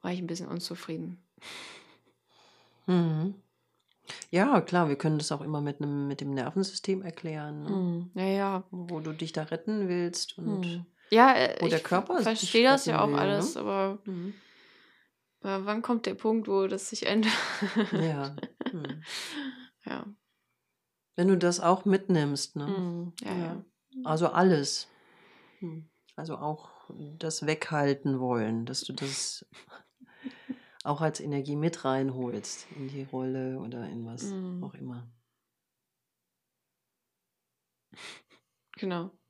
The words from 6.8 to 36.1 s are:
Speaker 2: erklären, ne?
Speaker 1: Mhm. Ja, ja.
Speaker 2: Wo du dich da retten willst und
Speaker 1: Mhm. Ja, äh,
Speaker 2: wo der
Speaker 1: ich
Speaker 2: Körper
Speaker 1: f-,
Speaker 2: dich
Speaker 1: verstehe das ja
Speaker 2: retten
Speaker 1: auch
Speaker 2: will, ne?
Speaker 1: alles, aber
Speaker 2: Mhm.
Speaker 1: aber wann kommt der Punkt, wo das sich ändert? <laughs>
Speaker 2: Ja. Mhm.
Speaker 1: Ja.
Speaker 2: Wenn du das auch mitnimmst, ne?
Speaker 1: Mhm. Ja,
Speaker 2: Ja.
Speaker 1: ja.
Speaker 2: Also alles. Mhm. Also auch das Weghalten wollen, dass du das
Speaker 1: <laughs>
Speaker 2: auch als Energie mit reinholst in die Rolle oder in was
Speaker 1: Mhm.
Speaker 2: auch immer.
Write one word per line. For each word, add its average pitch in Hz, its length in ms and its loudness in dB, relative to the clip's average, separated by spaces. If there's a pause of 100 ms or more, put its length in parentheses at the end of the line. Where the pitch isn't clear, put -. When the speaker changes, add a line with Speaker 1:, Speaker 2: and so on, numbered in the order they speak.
Speaker 2:
erklären, 151 600 -8
ne? 147 80 -6
Speaker 1:
Mhm. 180 440 0
Ja, 185 100 -2
ja. 196 460 0
Speaker 2:
Wo 175 300 -6
du 156 120 -6
dich 160 200 -6
da 156 120 -2
retten 185 440 -2
willst 175 500 -2
und 190 220 -2
Speaker 1:
Mhm. 175 260 -4 (240)
Ja, 247 260 10
äh, - 240 2
Speaker 2:
wo 165 80 4
der 160 100 4
Speaker 1:
ich 156 60 -4
Speaker 2:
Körper 190 300 2
Speaker 1:
f-, 359 40 4
Speaker 2:
dich 226 60 2 (160)
Speaker 1:
verstehe 226 280 6
das 269 180 6
ja - 140 2
Speaker 2:
retten - 140 4
Speaker 1:
auch - 60 4
Speaker 2:
will, 190 60 4
ne? 196 80 4
Speaker 1:
alles, 202 220 0
aber 196 480 0
Speaker 2:
Mhm. 190 300 -6 (1080)
Speaker 1:
aber 196 240 -4
wann 214 160 0
kommt 233 240 0
der 196 80 0
Punkt, 220 340 0
wo 196 200 4
das 196 220 -4
sich - 160 -4
ändert? 214 260 4 (280)
<laughs> 202 320 0
Speaker 2:
Ja. 147 440 0 (360)
Mhm. 156 300 -8 (840)
Speaker 1:
Ja. - 220 -8 (1120)
Speaker 2:
Wenn 175 120 6
du 190 80 8
das 175 240 4
auch 180 240 4
mitnimmst, 175 720 4
ne? 147 100 -4
Speaker 1:
Mhm. 175 460 -4 (100)
Ja, 202 100 -6
Speaker 2:
Ja. 180 120 -2
Speaker 1:
ja. 170 200 -8 (400)
Speaker 2:
Also 160 240 4
alles. 170 600 4 (720)
Mhm. 160 280 -10 (260)
Also 156 240 -10
auch 151 320 -6 (480)
das 160 260 -4
Weghalten 143 760 2
wollen, 113 440 0
dass 127 180 -6
du - 100 -8
das - 580 -6
Speaker 1:
<laughs> - 60 -20 (1300)
Speaker 2:
auch 147 160 -2
als 156 200 0
Energie 143 360 -4
mit 160 280 -2
reinholst 131 800 -2 (100)
in 139 120 -8
die 139 140 -10
Rolle 131 560 -6
oder 120 300 -8
in 117 180 -8
was 117 160 -10
Speaker 1:
Mhm. 185 420 -8
Speaker 2:
auch - 100 -12
immer. 123 320 -12 (3750)